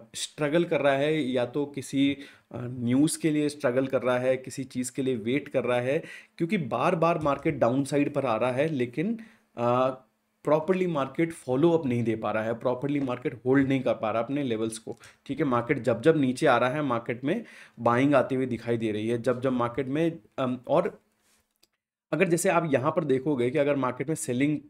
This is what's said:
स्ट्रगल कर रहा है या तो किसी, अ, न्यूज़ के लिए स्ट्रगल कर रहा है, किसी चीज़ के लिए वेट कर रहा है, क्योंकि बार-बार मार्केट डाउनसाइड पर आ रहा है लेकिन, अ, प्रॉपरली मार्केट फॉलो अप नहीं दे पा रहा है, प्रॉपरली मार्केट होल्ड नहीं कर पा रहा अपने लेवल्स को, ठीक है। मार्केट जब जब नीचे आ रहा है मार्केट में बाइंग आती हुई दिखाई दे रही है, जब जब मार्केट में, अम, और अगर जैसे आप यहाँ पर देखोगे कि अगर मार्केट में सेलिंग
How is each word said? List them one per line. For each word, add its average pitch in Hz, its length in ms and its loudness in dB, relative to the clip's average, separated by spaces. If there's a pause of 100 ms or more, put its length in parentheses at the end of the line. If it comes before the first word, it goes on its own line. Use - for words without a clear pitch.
(160)
स्ट्रगल 156 480 -2
कर 165 180 -2
रहा 139 120 4
है 151 280 0
या 123 240 0
तो 143 200 -4
किसी, 139 520 -2 (340)
अ, - 100 -10
न्यूज़ 127 580 0
के 165 120 0
लिए 151 180 0
स्ट्रगल 135 380 0
कर 131 140 0
रहा 123 160 0
है, 127 200 2
किसी - 260 -10
चीज़ 127 280 -8
के - 100 -6
लिए 131 140 0
वेट 120 320 -2
कर 127 160 -2
रहा 123 160 0
है, 135 240 -2 (340)
क्योंकि 170 200 -2
बार-बार 160 640 0
मार्केट 147 380 -2
डाउनसाइड 139 560 0
पर 135 120 -2
आ 117 120 2
रहा 120 140 0
है 135 160 0
लेकिन, 147 460 -2 (440)
अ, 123 320 2 (560)
प्रॉपरली 180 420 2
मार्केट 160 460 -2
फॉलो 139 380 2
अप 165 140 2
नहीं 120 180 0
दे 113 120 0
पा 110 160 -4
रहा 110 120 0
है, 113 160 -2
प्रॉपरली 139 400 -2
मार्केट 123 460 -4
होल्ड 135 220 6
नहीं 135 140 2
कर 120 120 2
पा 110 180 -2
रहा 113 120 0
अपने 139 200 -4
लेवल्स 113 340 -2
को, - 200 -12 (280)
ठीक 139 140 -6
है। 156 60 2
मार्केट 123 340 0
जब 113 220 0
जब 160 160 6
नीचे 135 300 2
आ 127 100 6
रहा 123 120 2
है 151 120 -2
मार्केट 120 420 -2
में 190 200 -2 (360)
बाइंग 120 360 4
आती 131 200 2
हुई 131 100 0
दिखाई 117 320 -2
दे 110 140 -2
रही 107 160 -4
है, 117 140 0
जब 120 200 0
जब 131 120 0
मार्केट 123 340 -2
में, 160 320 -2 (200)
अम, 127 280 -2
और 175 320 0 (1120)
अगर 170 160 2
जैसे 170 220 2
आप 170 240 2
यहाँ 135 180 2
पर 170 120 0
देखोगे 131 460 0
कि 131 80 -2
अगर 143 180 2
मार्केट 131 320 -2
में 156 80 -2
सेलिंग 143 420 0 (120)